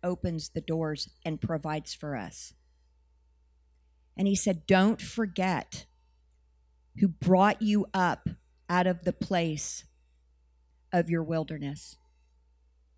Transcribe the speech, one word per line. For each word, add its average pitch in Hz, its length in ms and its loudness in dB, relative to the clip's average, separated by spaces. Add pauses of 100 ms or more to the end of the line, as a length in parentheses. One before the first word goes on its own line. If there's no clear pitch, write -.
opens 175 460 -4
the - 120 -8
doors 156 500 -4 (140)
and 156 160 -4
provides 156 540 -4
for 147 220 -8
us. - 360 -10 (1600)
And 196 100 0
he 196 80 2
said, 185 320 0
"Don't 196 340 6
forget 185 840 -4 (1080)
who 202 100 2
brought 185 560 4
you 208 320 2
up 180 340 2 (400)
out 180 200 4
of 175 160 -2
the 175 80 0
place 165 720 -4 (1080)
of 170 160 2
your 165 140 0
wilderness." 156 760 -6 (1000)